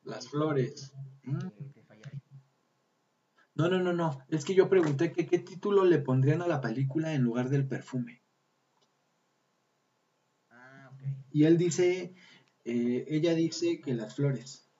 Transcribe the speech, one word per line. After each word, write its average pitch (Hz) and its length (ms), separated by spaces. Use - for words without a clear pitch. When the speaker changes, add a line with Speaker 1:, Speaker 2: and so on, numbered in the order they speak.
Speaker 1:
Las - 200
Speaker 2:
Te, - 60
Speaker 1:
Flores. 143 640
Speaker 2:
te, 127 80
Speaker 1:
Mm. 160 420
Speaker 2:
te 113 100
fallaré. 139 380
Speaker 1:
No, 156 140
no, 185 100
no, 180 140
no. 165 360
Es 156 160
que 190 100
yo 185 140
pregunté 165 420
que - 140
qué 175 140
título 190 440
le 175 160
pondrían 135 420
a 175 60
la 151 140
película 139 520
en 135 100
lugar 123 260
del 139 180
perfume. 120 540
Speaker 2:
Ah, - 440
ok. - 80
Speaker 1:
Y 147 120
él 165 140
dice, 180 560
eh, 120 420
ella 156 240
Speaker 2:
Las 165 60
Speaker 1:
dice 165 280
Speaker 2:
Flores. 170 200
Speaker 1:
que 139 80
Las 113 220
Flores. - 540